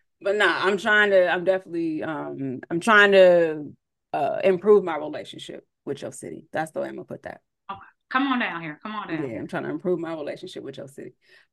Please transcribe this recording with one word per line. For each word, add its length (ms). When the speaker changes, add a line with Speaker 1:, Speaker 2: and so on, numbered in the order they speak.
Speaker 1:
but 140
nah, 280
I'm 140
trying 320
to, 220
I'm 120
definitely, 580
um, 580
I'm 100
trying 320
to, 600
uh, 320
improve 400
my 120
relationship 680
with 180
your 100
city. 400
That's 180
the 100
way 80
I'm 80
gonna 100
put 180
that. 160
Speaker 2:
Okay. 100
Come 160
on 140
down 200
here. 220
Come 120
on 140
down 140
Speaker 1:
Yeah, 60
Speaker 2:
here. 120
Speaker 1:
I'm 80
trying 160
to 60
improve 280
my 160
relationship 480
with 140
your 120
city. 260